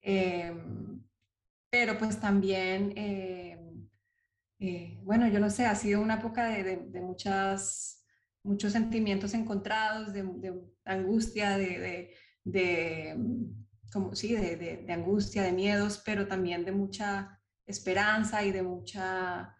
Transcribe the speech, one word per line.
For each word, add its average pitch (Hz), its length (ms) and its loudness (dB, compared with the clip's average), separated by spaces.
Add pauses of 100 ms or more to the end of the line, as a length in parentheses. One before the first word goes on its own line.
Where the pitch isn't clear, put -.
eh, 180 520 2 (1160)
pero 233 260 4
pues 220 240 0
también, 190 760 2
eh, 185 600 -6 (1000)
eh, 175 460 -6
bueno, 226 240 4
yo 202 120 4
no 208 80 6
sé, 247 160 2
ha 214 100 4
sido 208 280 2
una 220 140 2
época 226 320 -2
de, 214 140 -2
de, 185 140 -2
de 180 240 -10
muchas, 196 1040 -2 (380)
muchos 202 300 0
sentimientos 208 600 2
encontrados, 214 800 -2
de, 196 100 -4
de 185 300 -6 (320)
angustia, 202 720 2
de, 180 220 0
de, 180 360 -8 (300)
de, 165 720 0 (760)
como, 196 240 -2
sí, 226 200 0
de, 180 220 0
de, 165 300 -8
de 180 60 -2
angustia, 196 500 2
de 185 100 4
miedos, 202 520 2
pero 202 220 0
también 175 400 0
de 190 60 -4
mucha 196 680 -2 (240)
esperanza 208 800 2
y 196 80 4
de 185 100 0
mucha 185 960 -4